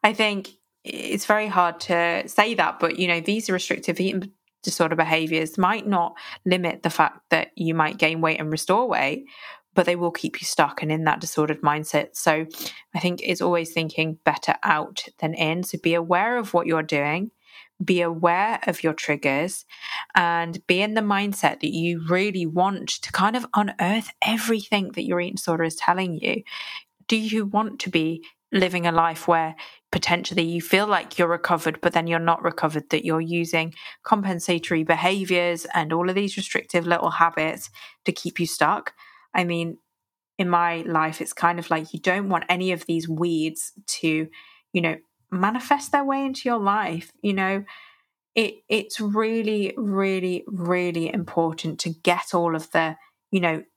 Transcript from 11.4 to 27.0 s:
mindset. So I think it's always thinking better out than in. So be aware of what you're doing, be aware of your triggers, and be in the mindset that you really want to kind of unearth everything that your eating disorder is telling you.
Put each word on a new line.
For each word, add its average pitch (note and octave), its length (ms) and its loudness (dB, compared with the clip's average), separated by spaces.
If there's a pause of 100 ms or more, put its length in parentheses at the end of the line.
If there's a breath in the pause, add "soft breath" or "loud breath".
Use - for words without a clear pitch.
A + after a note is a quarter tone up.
mindset. D3+ 560 0
So D#3+ 300 2 (480 loud breath)
I E3+ 40 -2
think F3+ 240 0
it's F3 200 0
always E3+ 300 0
thinking D#3+ 520 -2
better - 400 2
out - 400 0 (140)
than D#3+ 160 -2
in. E3 280 0
So F3+ 160 -6
be E3 160 2
aware F3+ 440 2
of G3+ 160 -4
what E3+ 120 2
you're E3 160 2
doing, D#3 480 -2 (540 loud breath)
be F3 160 4
aware F3 680 2
of F3+ 160 -2
your D#3 120 2
triggers, D3 720 -2 (500 loud breath)
and E3+ 500 -4
be F3+ 140 0
in G#3+ 140 -2
the A3 80 0
mindset G3+ 580 -2
that - 160 -4
you E3+ 320 -2
really F#3 380 0
want F3+ 420 -2
to - 240 -8
kind G#3+ 240 2
of A#3+ 180 -4
unearth G#3 540 0 (140)
everything A3 680 0
that - 120 -4
your F3 160 0
eating F3+ 160 -6
disorder E3 280 0
is D#3+ 120 -2
telling F3+ 440 0
you. - 220 -2 (640 loud breath)